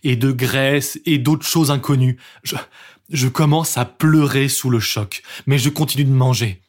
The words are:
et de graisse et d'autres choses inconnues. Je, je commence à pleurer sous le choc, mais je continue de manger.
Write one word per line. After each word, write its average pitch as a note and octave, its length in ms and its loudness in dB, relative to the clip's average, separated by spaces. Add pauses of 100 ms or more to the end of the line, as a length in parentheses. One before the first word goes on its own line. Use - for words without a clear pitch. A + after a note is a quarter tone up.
et B2+ 120 2
de C3 160 2
graisse C3+ 720 -2
et D#3 120 2
d'autres D3 280 0
choses D#3 260 2
inconnues. B2+ 480 0 (240)
Je, - 120 -8 (540)
je C3 180 -2
commence D3+ 500 0
à B2 80 0
pleurer C#3+ 640 2
sous C3 200 -4
le A#2 100 2
choc, - 440 -6 (220)
mais C#3 120 2
je C3+ 120 2
continue D3 360 -2
de C3+ 60 2
manger. B2 580 0